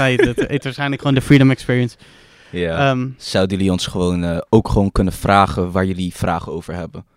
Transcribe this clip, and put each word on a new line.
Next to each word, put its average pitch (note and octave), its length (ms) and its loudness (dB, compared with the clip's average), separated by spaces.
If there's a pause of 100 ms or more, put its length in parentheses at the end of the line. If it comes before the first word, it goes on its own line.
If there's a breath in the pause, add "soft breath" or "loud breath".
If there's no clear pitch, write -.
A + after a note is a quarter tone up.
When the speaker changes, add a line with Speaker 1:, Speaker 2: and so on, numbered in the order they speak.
(260)
Speaker 1:
gaat. A#2+ 100 -4
Het - 120 -2
heet C#3+ 160 -4
waarschijnlijk C#3 360 -4
gewoon C#3 160 2
de B2 60 2
Freedom C3+ 280 6
Experience. B2 460 -2 (540 loud breath)
Speaker 2:
Ja. F2+ 400 0
Speaker 1:
Ehm, B2+ 260 -2
Speaker 2:
Zouden F#2+ 400 -2
jullie F#2+ 160 2
ons F2+ 140 -2
gewoon, F2+ 380 -2
eh, E2+ 140 -2 (100)
ook A2 200 4
gewoon G2 240 2
kunnen F#2+ 200 0
vragen F#2+ 600 2
waar F#2+ 120 0
jullie F2+ 300 -4
vragen E2+ 380 -4
over E2 220 -10
hebben? E2 300 -12 (120)